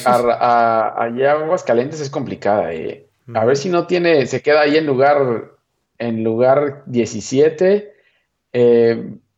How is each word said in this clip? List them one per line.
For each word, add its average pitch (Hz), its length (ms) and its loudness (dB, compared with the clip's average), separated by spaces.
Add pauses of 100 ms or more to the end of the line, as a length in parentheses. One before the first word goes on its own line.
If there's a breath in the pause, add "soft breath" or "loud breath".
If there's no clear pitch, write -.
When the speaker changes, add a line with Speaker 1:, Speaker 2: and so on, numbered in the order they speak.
Speaker 1:
a, 123 120 2
a, 117 880 0
allá 127 280 0
a 151 100 0
Aguascalientes 151 580 -2
es 139 100 -8
complicada, 101 640 -4
eh. - 320 -12 (280)
A 113 60 -4
Speaker 2:
Ujú. 113 60 0
Speaker 1:
ver 135 100 4
si 185 140 -6
no 175 160 -2
tiene, 170 400 2
se 127 160 -6
queda 151 200 4
ahí 147 140 2
en 156 100 0
lugar, 135 680 0 (460)
en 113 260 -6
lugar 131 640 0
diecisiete. 147 1080 0 (580 soft breath)
Eh, 117 600 2 (240)